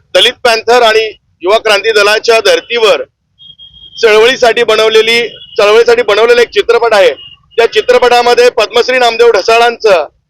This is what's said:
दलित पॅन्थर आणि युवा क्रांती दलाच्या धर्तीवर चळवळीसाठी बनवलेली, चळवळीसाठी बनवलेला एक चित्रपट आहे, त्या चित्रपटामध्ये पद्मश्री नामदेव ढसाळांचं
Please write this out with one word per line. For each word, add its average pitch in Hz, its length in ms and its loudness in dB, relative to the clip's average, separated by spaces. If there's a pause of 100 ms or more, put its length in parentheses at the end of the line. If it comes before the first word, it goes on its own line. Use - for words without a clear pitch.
(140)
दलित 208 180 0 (120)
पॅन्थर 233 380 0
आणि 220 300 0 (280)
युवा 202 180 0
क्रांती 214 340 0
दलाच्या 214 480 0
धर्तीवर 190 600 -2 (1000)
चळवळीसाठी 226 600 0
बनवलेली, 220 680 0
चळवळीसाठी 226 760 0
बनवलेला 226 400 0
एक 233 60 0
चित्रपट 226 460 -2
आहे, 185 160 2 (460)
त्या 226 160 0
चित्रपटामध्ये 240 800 0
पद्मश्री 233 480 -2
नामदेव 233 320 0
ढसाळांचं 214 760 0 (240)